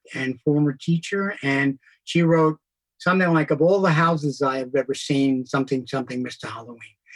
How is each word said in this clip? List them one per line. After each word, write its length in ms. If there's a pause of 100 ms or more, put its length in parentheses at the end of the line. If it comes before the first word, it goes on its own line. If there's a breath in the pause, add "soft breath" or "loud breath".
(140)
and 280
former 360
teacher, 640
and 360 (260 soft breath)
she 180
wrote 360 (400)
something 340
like, 180
"Of 120
all 180
the 120
houses 500
I 160
have 160
ever 200
seen, 520
something, 400
something, 360
Mister 260
Halloween." 460 (220 loud breath)